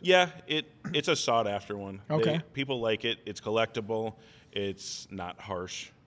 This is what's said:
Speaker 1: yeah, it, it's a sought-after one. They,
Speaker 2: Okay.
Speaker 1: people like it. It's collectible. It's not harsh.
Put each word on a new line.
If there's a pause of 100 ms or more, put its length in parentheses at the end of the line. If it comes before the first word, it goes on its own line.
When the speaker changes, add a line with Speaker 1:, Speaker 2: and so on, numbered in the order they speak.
Speaker 1:
yeah, (160)
it, (300)
it's
a
sought-after
one.
They,
Speaker 2:
Okay. (140)
Speaker 1:
people
like
it.
It's
collectible. (380)
It's
not
harsh. (160)